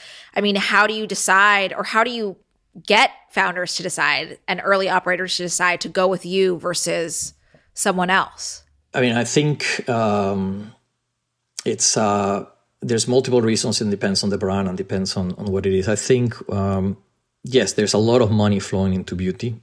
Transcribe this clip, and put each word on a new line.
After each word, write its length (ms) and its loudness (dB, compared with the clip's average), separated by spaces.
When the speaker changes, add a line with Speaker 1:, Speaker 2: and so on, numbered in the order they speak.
Speaker 1:
I 60 0
mean, 160 2
how 320 4
do 60 -4
you 120 -4
decide, 680 4
or 120 -6
how 180 2
do 80 -2
you 260 -6
get 280 4
founders 460 -2
to 80 -6
decide 640 -2
and 160 -4
early 240 2
operators 480 0
to 80 -4
decide 380 0
to 60 -8
go 200 2
with 180 -4
you 320 2
versus 760 -4
someone 360 0
else? 540 -2
Speaker 2:
I 80 0
mean, 140 2
I 80 2
think, 680 0
um, 880 -2
it's, 320 0
uh, 500 0
there's 260 -2
multiple 320 2
reasons. 400 0
It 100 -2
depends 320 0
on 80 -2
the 80 -2
brand 300 0
and 80 -4
depends 400 -4
on, 220 -2
on 80 -10
what 200 -2
it 60 0
is. 160 0
I 80 2
think, 400 0
um, 440 0
yes, 300 2
there's 200 0
a 40 2
lot 220 4
of 100 4
money 280 2
flowing 340 -2
into 220 -4
beauty. 480 -4